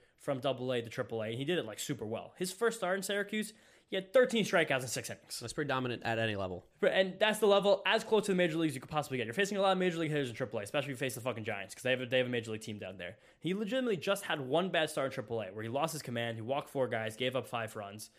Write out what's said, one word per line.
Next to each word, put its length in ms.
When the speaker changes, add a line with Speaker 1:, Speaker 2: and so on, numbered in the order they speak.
Speaker 1:
from 220
Double 320
A 100
to 80
Triple 320
A, 60
and 100
he 60
did 140
it, 60
like, 140
super 260
well. 320
His 160
first 260
start 200
in 40
Syracuse, 500
he 100
had 160
thirteen 320
strikeouts 380
in 60
six 200
innings. 320
Speaker 2:
That's 140
pretty 140
dominant 360
at 140
any 180
level. 300
Speaker 1:
But, 120
and 260
that's 200
the 80
level 400
as 180
close 220
to 60
the 40
major 220
leagues 160
you 80
could 80
possibly 260
get. 100
You're 60
facing 240
a 60
lot 100
of 60
major 180
league 140
hitters 180
in 60
Triple 240
A, 40
especially 300
if 80
you 60
face 80
the 80
fucking 220
Giants, 300
'cause 100
they 80
have 100
a, 40
they 120
have 80
a 40
major 200
league 100
team 180
down 200
there. 180
He 140
legitimately 420
just 280
had 180
one 260
bad 220
start 160
in 60
Triple 280
A 60
where 160
he 80
lost 240
his 80
command, 340
he 60
walked 260
four 200
guys, 280
gave 200
up 120
five 280
runs. 420